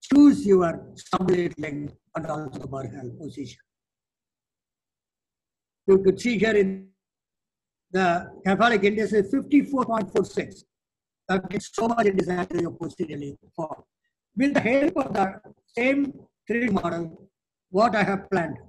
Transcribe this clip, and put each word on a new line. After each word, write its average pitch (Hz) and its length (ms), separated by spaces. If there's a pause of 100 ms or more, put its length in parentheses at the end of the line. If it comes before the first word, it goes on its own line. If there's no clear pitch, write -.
choose 285 440
your 180 400 (100)
sublet 180 640
length 147 360 (200)
and 160 120
also 151 400
Barhal 127 520
position. 139 400 (2250)
You 196 160
could 185 160
see 240 180
here 214 180
in 190 340 (1000)
the 180 400 (140)
cephalic 196 380
index 208 300
is 202 180
fifty-four 269 540
point 220 260
four 202 140
six. - 380 (640)
That 185 220
means 202 240
so 226 140
much 233 180
it 196 160
is 175 80
anterior 175 420
posteriorly 147 680 (180)
formed. 156 280 (520)
With 277 180
the 277 60
help 277 380
of 277 160
the 190 280 (360)
same 277 360 (340)
three 233 200
D 208 60
model, 170 560 (400)
what 220 260
I 208 80
have 196 260
planned. 160 280 (120)